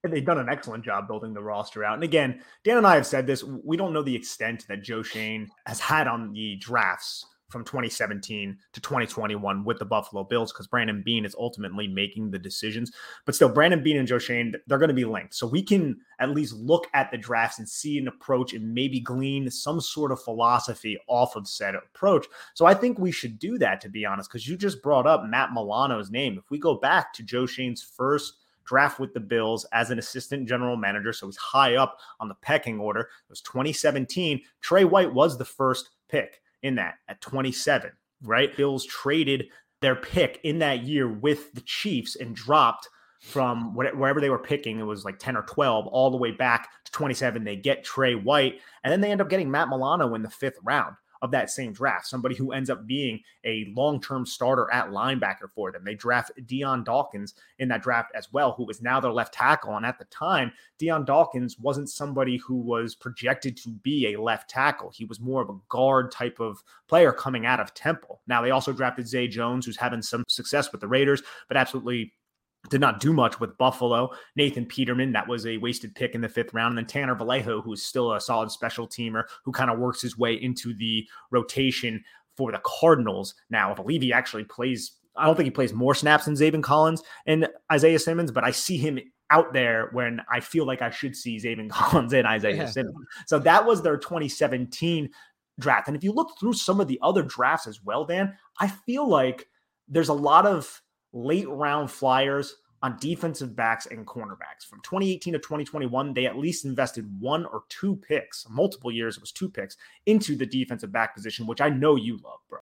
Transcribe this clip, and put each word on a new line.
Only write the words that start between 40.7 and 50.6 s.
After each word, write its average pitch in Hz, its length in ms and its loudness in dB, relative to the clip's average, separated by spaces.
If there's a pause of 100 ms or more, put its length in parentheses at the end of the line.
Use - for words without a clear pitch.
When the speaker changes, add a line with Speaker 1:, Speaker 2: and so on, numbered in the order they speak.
Speaker 1:
year 135 260 0
with 123 460 -2
the - 80 -14
Chiefs - 540 -4
and 117 200 -10
dropped 117 540 2 (300)
from 117 560 -2
where-, 127 200 -2
wherever 139 240 2
they 143 120 2
were 123 80 0
picking, 113 400 -4
it 110 40 -6
was, 104 220 -8
like, 98 140 -10
ten 127 180 -4
or 107 60 -2
twelve, 120 420 2
all 131 240 4
the 127 80 0
way 123 140 0
back 117 380 2 (160)
to - 60 -16
twenty-seven. 123 520 -2
They 104 120 -6
get 131 280 -2
Trey 127 320 0
White, 131 460 2 (220)
and 131 80 0
then 180 80 4
they 208 120 2
end 202 100 0
up 175 80 0
getting 175 220 0
Matt 135 180 0
Milano 135 460 0
in 110 80 -6
the 110 60 -8
fifth - 340 -6